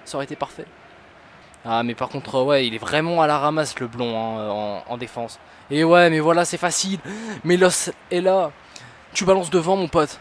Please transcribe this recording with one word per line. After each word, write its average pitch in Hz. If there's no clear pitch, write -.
Ça -
aurait 139
été 285
parfait. -
Ah, 117
mais 117
par 127
contre, 131
ouais, 135
il 113
est 113
vraiment 160
à 151
la 151
ramasse, 151
le 127
blond, 117
hein, 110
en, 104
en 120
défense. 117
Et 151
ouais, 175
mais 156
voilà, 170
c'est 170
facile. 180
Mais 175
l'os 180
est 180
là. 185
Tu -
balances 180
devant, 185
mon 180
pote. 156